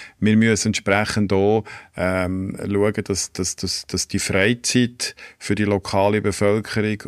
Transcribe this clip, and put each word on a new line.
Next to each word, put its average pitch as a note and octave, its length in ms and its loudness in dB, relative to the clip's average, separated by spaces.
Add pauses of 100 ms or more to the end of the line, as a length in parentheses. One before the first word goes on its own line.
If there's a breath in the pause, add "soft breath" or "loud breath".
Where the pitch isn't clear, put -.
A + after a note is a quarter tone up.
(200 loud breath)
Wir G#2+ 180 4
müssen A2 300 4
entsprechend G#2 680 0
auch, G#2 300 2 (340 loud breath)
ähm, F#2 640 -2
schauen, G2+ 460 -2
dass, - 260 -4
dass, - 240 -6
dass, - 320 -6
dass - 200 -4
die G2 120 -4
Freizeit A#2+ 960 0 (240 loud breath)
für - 160 -2
die G#2+ 80 0
lokale G2+ 580 2
Bevölkerung G#2+ 880 0